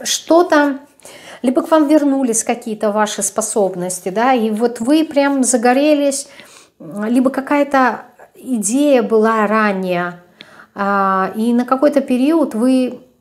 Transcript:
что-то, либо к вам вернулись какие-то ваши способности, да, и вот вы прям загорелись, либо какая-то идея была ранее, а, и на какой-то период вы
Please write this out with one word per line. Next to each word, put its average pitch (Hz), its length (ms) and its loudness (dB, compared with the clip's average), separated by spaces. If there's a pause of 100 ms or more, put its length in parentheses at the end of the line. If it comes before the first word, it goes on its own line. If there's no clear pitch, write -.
что-то, 302 760 2 (640)
либо 262 180 0
к 330 100 -8
вам 311 160 4
вернулись 269 560 2
какие-то 220 480 -4
ваши 208 320 -2
способности, 185 840 -4
да, 233 240 0
и 220 160 0
вот 233 300 -2
вы 302 260 2
прям 277 380 0
загорелись, 277 840 2 (520)
либо 226 500 -2
какая-то 269 720 0 (340)
идея 247 680 0
была 220 440 2
ранее, 185 760 -2 (540)
а, 196 600 0
и 226 180 0
на 247 120 2
какой-то 277 360 0
период 269 540 0
вы 254 440 0 (220)